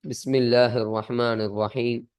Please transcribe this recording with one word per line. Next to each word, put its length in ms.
بسم 300
الله 420
الرحمن 640
الرحيم. 580